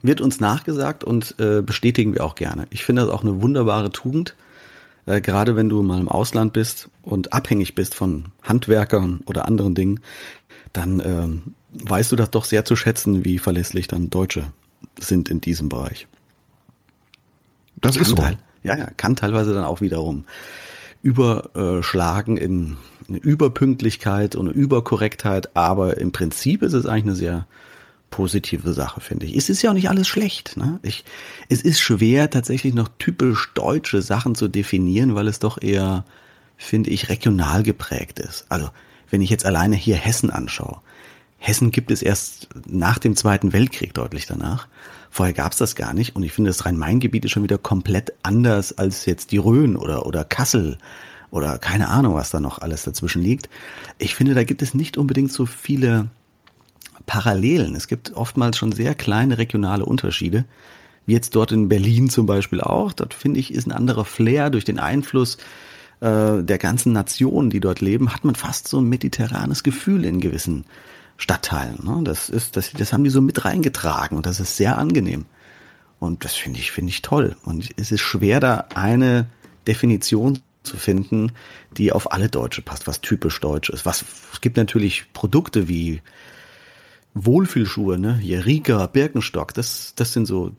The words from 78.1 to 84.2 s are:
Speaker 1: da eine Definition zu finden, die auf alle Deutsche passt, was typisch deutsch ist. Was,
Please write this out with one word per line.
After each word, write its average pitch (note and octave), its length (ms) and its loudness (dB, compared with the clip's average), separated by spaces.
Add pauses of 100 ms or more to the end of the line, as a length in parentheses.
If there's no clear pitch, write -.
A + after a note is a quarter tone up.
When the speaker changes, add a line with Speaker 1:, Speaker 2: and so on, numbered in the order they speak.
Speaker 1:
da B2+ 340 2
eine A#2+ 520 2 (420)
Definition A#2 720 2 (240)
zu - 120 -10
finden, G#2+ 540 0 (460)
die G#2 160 2
auf - 200 0
alle G2 160 0
Deutsche - 340 -4
passt, - 260 -10
was D2+ 120 -6
typisch - 400 -2
deutsch D2 300 -2
ist. - 160 -8
Was, - 180 -4 (280)